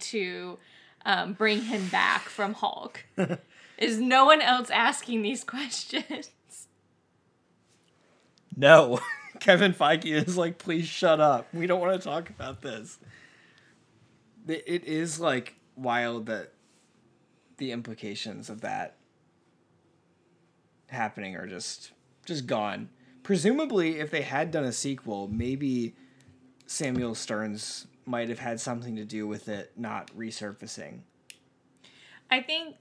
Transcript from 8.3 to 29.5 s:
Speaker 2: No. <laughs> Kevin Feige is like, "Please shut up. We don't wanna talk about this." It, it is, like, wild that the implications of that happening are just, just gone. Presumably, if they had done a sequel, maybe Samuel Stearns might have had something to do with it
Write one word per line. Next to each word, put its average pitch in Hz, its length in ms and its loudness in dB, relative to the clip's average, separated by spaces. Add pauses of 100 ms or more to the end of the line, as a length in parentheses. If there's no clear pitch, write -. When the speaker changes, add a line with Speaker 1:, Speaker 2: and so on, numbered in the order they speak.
Speaker 2:
No. 139 480 10
<laughs> - 340 -10
Kevin 185 340 6
Feige 160 340 2
is 156 300 2
like, 170 200 0
"Please 165 280 -2
shut 156 360 4
up. 139 320 4
We 170 120 -4
don't 180 140 2
wanna 180 180 2
talk 165 320 -6
about 131 320 -12
this." 113 380 -12 (1500)
It, 160 180 -4
it 175 160 -2
is, 156 380 -4
like, 131 340 -2 (220)
wild 120 480 -2
that 104 260 -6 (1040)
the 131 160 -8
implications 110 800 -10
of 110 120 -14
that 101 360 -8 (1900)
happening 107 500 -6
are 92 100 -10
just, - 440 -12 (340)
just 143 220 -6
gone. 107 420 -2 (340)
Presumably, 196 760 2
if 151 120 -6
they 151 120 -2
had 147 280 -2
done 156 140 0
a 120 80 -4
sequel, 110 560 -6
maybe 123 680 -2 (720)
Samuel 127 500 -4
Stearns 107 720 -6 (180)
might 120 220 -4
have 117 120 -6
had 117 200 -6
something 120 380 -8
to 107 80 -10
do 107 200 -8
with 104 220 -8
it 104 300 -8